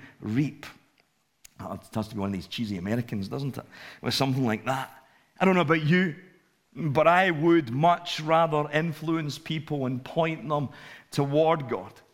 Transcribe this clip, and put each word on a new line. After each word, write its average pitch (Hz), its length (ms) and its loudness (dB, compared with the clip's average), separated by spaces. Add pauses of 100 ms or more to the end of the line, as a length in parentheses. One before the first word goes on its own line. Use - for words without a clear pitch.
(220)
reap." 120 460 -2 (920)
Oh, 95 140 -10
it - 220 -14
has 107 140 -2
to 113 60 -14
be 101 60 -4
one 98 80 -2
of 98 40 -4
these 90 120 -6
cheesy 104 320 -6
Americans, 104 500 -4
doesn't 139 300 -6
it? - 80 -12 (360)
With 117 120 -2
something 135 320 0
like 107 200 0
that. 131 260 -4 (480)
I 185 60 2
don't 190 100 6
know 180 60 4
about 160 220 2
you, 175 320 2 (600)
but 156 320 2
I 180 240 6
would 160 400 2
much 170 480 2
rather 156 520 2
influence 156 680 -2
people 151 480 -4
and 127 180 -4
point 160 440 -2
them 147 220 -2 (420)
toward 147 580 2
God 101 240 -6 (200)